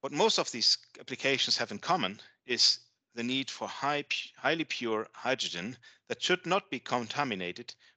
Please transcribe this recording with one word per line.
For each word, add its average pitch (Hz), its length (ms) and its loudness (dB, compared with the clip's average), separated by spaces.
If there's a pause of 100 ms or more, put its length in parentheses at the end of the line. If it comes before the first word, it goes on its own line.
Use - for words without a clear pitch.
What 139 120 -6
most 196 260 4
of - 120 -2
these - 260 2 (220)
applications 131 580 2
have 117 140 -2
in 104 80 -6
common 113 400 0 (280)
is - 320 4 (340)
the 117 100 -6
need 131 280 -2
for 113 160 -8
high 143 360 -2
pu-, - 340 -4
highly 156 260 0
pure 110 500 -2
hydrogen 98 640 -4 (300)
that - 160 -6
should 180 240 0
not 185 240 0
be 127 80 -6
contaminated 113 960 -4 (200)